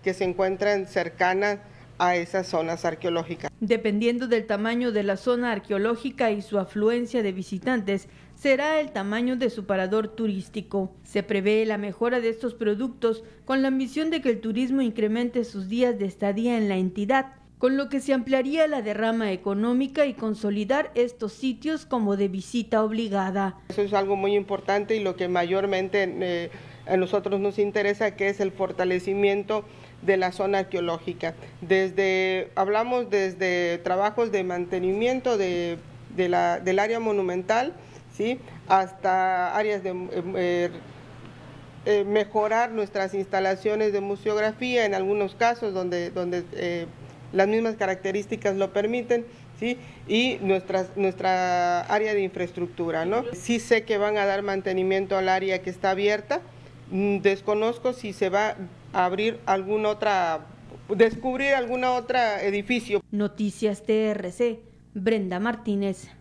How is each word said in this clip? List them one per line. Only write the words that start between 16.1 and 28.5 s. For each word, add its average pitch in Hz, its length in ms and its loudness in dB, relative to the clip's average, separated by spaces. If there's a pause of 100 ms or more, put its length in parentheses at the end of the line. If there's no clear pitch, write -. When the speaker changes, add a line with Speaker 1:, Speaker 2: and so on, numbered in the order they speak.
Speaker 2:
en 208 100 2
la 190 80 0
entidad, 202 580 0 (240)
con 262 200 4
lo 277 100 -2
que 277 120 -2
se 269 120 0
ampliaría 262 540 2
la 285 160 0
derrama 220 500 0
económica 240 720 0
y 269 80 0
consolidar 214 840 0
estos 240 380 0
sitios 285 540 -4
como 208 300 0
de 196 120 2
visita 214 560 0
obligada. 196 760 -2 (120)
Speaker 1:
Eso - 100 -2
es 202 140 2
algo 196 220 2
muy 202 200 2
importante 202 600 0
y 214 40 -2
lo 185 160 -2
que 180 120 -2
mayormente, 190 800 2 (140)
eh, 170 300 -2 (360)
a 190 120 2
nosotros 190 420 0
nos 202 180 -2
interesa, 202 560 2
que 196 140 0
es 202 120 -2
el 190 120 0